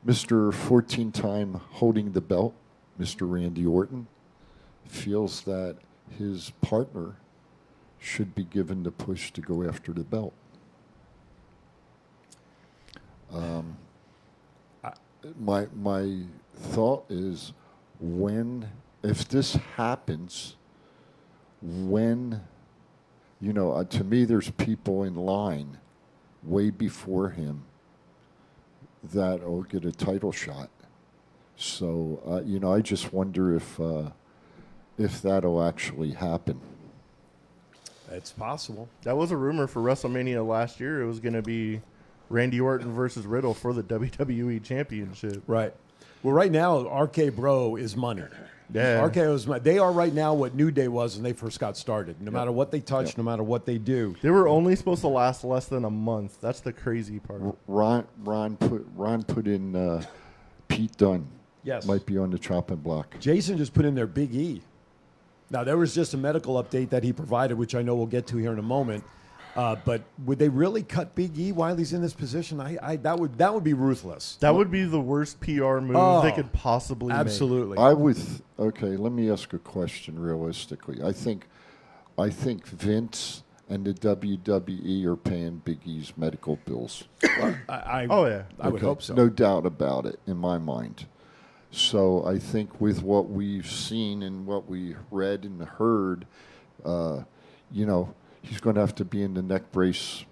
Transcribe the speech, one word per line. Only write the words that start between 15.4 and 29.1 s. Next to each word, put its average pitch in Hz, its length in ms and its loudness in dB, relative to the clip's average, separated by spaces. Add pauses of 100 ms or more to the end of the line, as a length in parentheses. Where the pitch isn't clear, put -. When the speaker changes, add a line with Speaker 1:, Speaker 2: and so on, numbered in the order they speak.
Speaker 1:
my 98 460 -2 (340)
thought 117 540 0
is 92 440 -6 (460)
when, 107 680 -4 (340)
if 107 240 0
this 135 280 0 (200)
happens, 104 800 -4 (1040)
when, 107 800 0 (1000)
you 101 120 -2
know, 92 200 2
uh, 80 100 0
to 90 200 -2
me, 117 220 4
there's 110 260 2
people 98 520 -2
in 95 120 -4
line 87 600 -2 (640)
way 101 280 0
before 95 600 -4
him 73 360 -8 (1400)
that 92 420 0